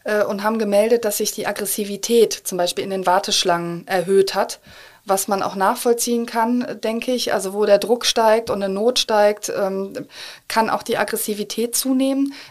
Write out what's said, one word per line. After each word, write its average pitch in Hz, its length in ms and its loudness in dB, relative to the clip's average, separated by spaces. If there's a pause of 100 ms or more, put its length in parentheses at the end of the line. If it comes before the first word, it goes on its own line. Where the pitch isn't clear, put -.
äh, 208 180 0
und 202 200 -2
haben 220 160 0
gemeldet, 220 460 2
dass 208 120 -2
sich 208 160 -2
die - 140 -6
Aggressivität 202 840 2
zum - 260 -6
Beispiel 175 260 0
in 196 60 -6
den 190 160 -2
Warteschlangen 175 800 0
erhöht 190 480 2
hat, 214 260 -2 (440)
was 196 220 0
man 196 160 0
auch 185 120 -4
nachvollziehen 233 720 0
kann, 233 580 0
denke 233 280 -2
ich. 240 200 -2
Also 190 220 -4
wo 208 100 0
der 202 140 6
Druck 214 260 0
steigt 220 460 2
und 202 120 -2
eine 196 100 -2
Not 220 260 0
steigt, 208 580 2
ähm, 196 500 -4 (420)
kann 226 200 0
auch 208 140 -2
die - 160 -2
Aggressivität 214 760 -4
zunehmen. 269 600 0 (160)